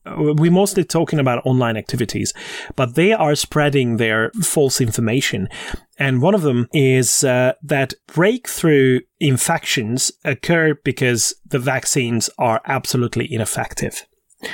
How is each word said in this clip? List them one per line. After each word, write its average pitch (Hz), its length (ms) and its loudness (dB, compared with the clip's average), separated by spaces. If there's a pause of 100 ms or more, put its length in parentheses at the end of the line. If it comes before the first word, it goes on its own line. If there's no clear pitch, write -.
uh, 151 280 -2
we're 160 180 4
mostly 190 340 2
talking 160 340 -2
about 127 260 0
online 127 300 2
activities, 104 580 -4 (420)
but 120 200 -2
they 180 160 4
are 160 240 2
spreading 139 600 0
their 113 340 0 (100)
false 143 380 0
information. 113 680 -2 (480)
And 131 240 0
one 180 120 4
of 196 100 2
them 123 300 2
is, 131 500 2
uh, 127 300 2 (100)
that 139 300 -2 (140)
breakthrough 151 920 2 (180)
infections 135 920 0 (120)
occur 156 600 0
because 123 520 -2 (100)
the 139 140 -2
vaccines 123 800 -2
are 113 280 0
absolutely 123 640 -2
ineffective. - 760 -6 (480)